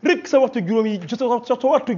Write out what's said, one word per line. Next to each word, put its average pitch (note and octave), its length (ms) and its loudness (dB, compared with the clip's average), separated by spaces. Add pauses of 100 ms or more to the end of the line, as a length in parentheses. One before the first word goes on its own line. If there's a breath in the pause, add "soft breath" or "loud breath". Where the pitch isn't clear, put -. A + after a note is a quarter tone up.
rek F4 240 0
sa C#4 120 4
waxtu C4 280 0
juróom A3 200 2
yi, G#3 200 -4
sa, A#3 100 -6
sa, A#3+ 440 -2
sa C4 60 2
waxtu C4+ 300 2